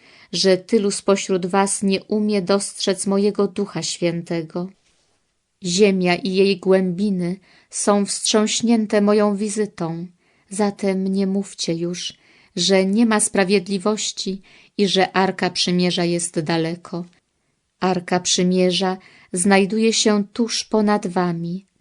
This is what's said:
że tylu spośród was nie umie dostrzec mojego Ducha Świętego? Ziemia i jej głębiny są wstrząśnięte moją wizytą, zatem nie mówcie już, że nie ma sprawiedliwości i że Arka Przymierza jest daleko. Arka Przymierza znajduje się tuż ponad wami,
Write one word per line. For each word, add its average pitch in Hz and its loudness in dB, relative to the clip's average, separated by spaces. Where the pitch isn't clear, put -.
że 185 4
tylu 196 0
spośród 196 0
was 196 0
nie 190 0
umie 208 -2
dostrzec 196 -2
mojego 202 0
Ducha 196 -6
Świętego? 170 -4
Ziemia 185 2
i 185 -4
jej 196 2
głębiny 185 0
są 202 0
wstrząśnięte 214 0
moją 208 4
wizytą, 190 -6
zatem 196 -2
nie 196 0
mówcie 190 -4
już, 170 -6
że 190 2
nie 208 2
ma 220 2
sprawiedliwości 196 -2
i 202 4
że 185 2
Arka 185 0
Przymierza 180 0
jest 170 -2
daleko. 170 -4
Arka 180 -2
Przymierza 185 0
znajduje 196 2
się 208 2
tuż 226 -2
ponad 208 0
wami, 175 -4